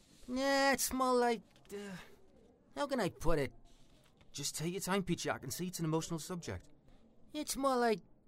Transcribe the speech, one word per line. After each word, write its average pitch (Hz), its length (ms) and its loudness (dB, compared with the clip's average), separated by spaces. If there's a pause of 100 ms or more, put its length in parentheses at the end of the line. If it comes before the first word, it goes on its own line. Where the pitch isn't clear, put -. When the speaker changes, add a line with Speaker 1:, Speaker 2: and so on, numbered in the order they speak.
(280)
Speaker 1:
Nah, 269 440 2
it's - 200 0
more 262 220 2
like, 240 280 2 (300)
uh, 202 40 -10 (1000)
how 285 100 -2
can 269 140 0
I 180 100 2
put 165 280 4
it? 135 140 -2 (800)
Speaker 2:
Just - 240 -6
take 160 160 -2
your 190 80 -4
time, 190 220 0
Peachy. 170 280 -2
I 104 80 0
can - 120 -8
see - 160 -4
it's 180 140 -6
an 165 40 0
emotional 160 360 0
subject. 151 420 -8 (720)
Speaker 1:
It's 302 220 -4
more 262 200 2
like, 233 240 2 (280)